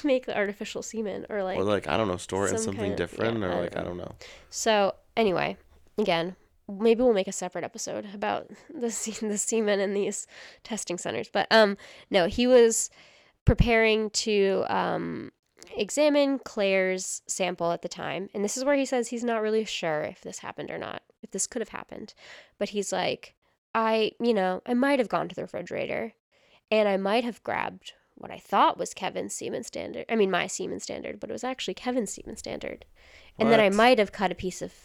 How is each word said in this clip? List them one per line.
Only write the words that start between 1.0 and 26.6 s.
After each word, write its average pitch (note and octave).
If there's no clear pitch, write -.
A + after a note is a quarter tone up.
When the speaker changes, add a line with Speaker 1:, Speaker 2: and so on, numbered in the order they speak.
Speaker 1:
or, G3+
like, F#3
Speaker 2:
Or, F#2+
like, G#2
I D2+
don't G2
know, F2+
store F#2+
it F2+
in F#2+
Speaker 1:
some G2+
Speaker 2:
something G#2
Speaker 1:
kind G2
of, F#2
Speaker 2:
different A2
Speaker 1:
yeah, F#2+
Speaker 2:
or, F2+
Speaker 1:
I F2+
Speaker 2:
like, F2
Speaker 1:
don't -
Speaker 2:
I -
Speaker 1:
know. F2+
Speaker 2:
don't F2+
know. -
Speaker 1:
So, G#3
anyway, F#3+
again, F3+
maybe A3
we'll B3
make F#3+
a G3
separate F3+
episode G#3+
about G3+
<laughs> -
the A#3+
se-, A3
the G#3
semen G#3
in G3+
these G3+
testing G3
centers. -
But, -
um, G#3+
no, F#3+
he A#3+
was A#3
preparing A3
to, G3
um, F3
examine C#4+
Claire's F#3+
sample F3
at E3+
the F3
time. F3+
And G3+
this G#3
is C4
where C#4+
he C4+
says B3
he's A#3+
not A3+
really A3
sure D#3
if -
this -
happened -
or E3
not, -
if -
this F#3+
could -
have G#3
happened. -
But G3+
he's G3+
like, F3
"I, A3
you A#3
know, F#3
I B3
might C#4
have A3
gone E3
to F3+
the -
refrigerator -